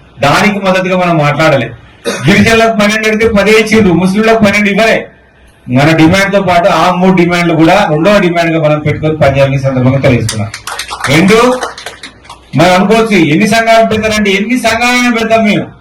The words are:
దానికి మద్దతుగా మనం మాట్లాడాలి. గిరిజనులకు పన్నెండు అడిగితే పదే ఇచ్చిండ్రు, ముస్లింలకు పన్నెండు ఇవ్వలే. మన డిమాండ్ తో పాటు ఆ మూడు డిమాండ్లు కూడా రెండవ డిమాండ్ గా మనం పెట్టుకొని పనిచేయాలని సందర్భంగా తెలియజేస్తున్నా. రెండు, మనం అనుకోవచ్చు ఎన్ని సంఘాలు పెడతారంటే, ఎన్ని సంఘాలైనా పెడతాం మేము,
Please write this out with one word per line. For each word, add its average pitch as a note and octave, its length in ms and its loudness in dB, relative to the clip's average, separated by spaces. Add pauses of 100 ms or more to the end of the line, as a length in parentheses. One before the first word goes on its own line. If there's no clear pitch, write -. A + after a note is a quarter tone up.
(200)
దానికి G3 460 0
మద్దతుగా F#3 320 0
మనం E3+ 200 0
మాట్లాడాలి. C#3+ 480 0 (640)
గిరిజనులకు A3 420 2
పన్నెండు G#3+ 360 -2
అడిగితే G#3+ 200 0
పదే G3+ 240 0
ఇచ్చిండ్రు, G#3+ 420 2
ముస్లింలకు G#3+ 500 0
పన్నెండు G3+ 260 0
ఇవ్వలే. G#3+ 380 0 (640)
మన D3 260 2
డిమాండ్ F#3+ 380 2
తో G3 80 2
పాటు F3 280 0
ఆ E3 220 0
మూడు F3+ 240 2
డిమాండ్లు E3+ 400 0
కూడా E3 340 2
రెండవ F3 300 2
డిమాండ్ E3+ 320 0
గా D3+ 180 -2
మనం D3+ 100 0
పెట్టుకొని D3+ 380 -4
పనిచేయాలని C3+ 420 0
సందర్భంగా C3 400 0
తెలియజేస్తున్నా. G#2+ 520 -2 (580)
రెండు, A3 500 2 (960)
మనం F3 180 2
అనుకోవచ్చు G3+ 440 2
ఎన్ని E3 300 2
సంఘాలు A3+ 380 2
పెడతారంటే, G#3+ 460 -2
ఎన్ని A#3 280 -2
సంఘాలైనా A#3+ 640 -2
పెడతాం A3 240 0
మేము, F#3 220 -2 (140)